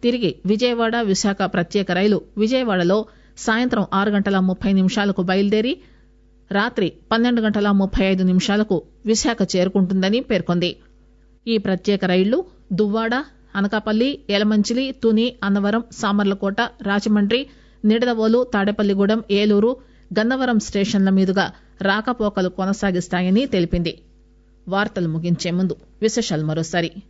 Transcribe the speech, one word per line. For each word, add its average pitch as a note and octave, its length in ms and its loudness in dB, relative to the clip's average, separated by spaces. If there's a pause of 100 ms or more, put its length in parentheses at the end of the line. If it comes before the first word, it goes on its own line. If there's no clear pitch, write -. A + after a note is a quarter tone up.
తిరిగి A#3+ 340 0 (100)
విజయవాడ, A#3 560 0
విశాఖ G3 420 -2
ప్రత్యేక F#3 480 -2
రైలు F#3+ 300 0 (160)
విజయవాడలో G#3+ 680 0 (320)
సాయంత్రం A3+ 560 0
ఆరు G3 160 2
గంటల G3+ 300 0
ముప్పై F#3 340 0
నిమిషాలకు F#3+ 480 2
బయలుదేరి G3+ 520 0 (800)
రాత్రి G3+ 420 -2 (140)
పన్నెండు A#3 340 2
గంటల G#3 300 0
ముప్పై G3 340 2
ఐదు F#3+ 180 2
నిమిషాలకు G3 520 2 (300)
విశాఖ A3+ 380 0
చేరుకుంటుందని F#3+ 760 0
పేర్కొంది. F3 500 -2 (760)
ఈ A3+ 120 0
ప్రత్యేక G3 480 -2
రైళ్లు F#3 340 2 (340)
దువ్వాడ, G#3+ 400 0 (420)
అనకాపల్లి, G#3+ 640 0 (100)
యలమంచిలి, G#3+ 640 0
తుని, A#3 420 2 (100)
అన్నవరం, G3+ 480 0
సామర్లకోట, G3+ 680 -2
రాజమండ్రి, G#3 800 0 (440)
నిడదవోలు, A3+ 580 2
తాడేపల్లిగూడెం, G#3 880 0
ఏలూరు, G#3 400 2 (420)
గన్నవరం A#3+ 460 0
స్టేషన్ల G3+ 500 0
మీదుగా F#3+ 360 2 (360)
రాకపోకలు G3+ 680 -2
కొనసాగిస్తాయని F#3 960 0
తెలిపింది. F3 480 0 (720)
వార్తలు G3 420 -2
ముగించే E3 420 -2
ముందు F3+ 240 -2 (260)
విశేషాలు G#3 440 -2
మరోసారి. E3 460 -2 (180)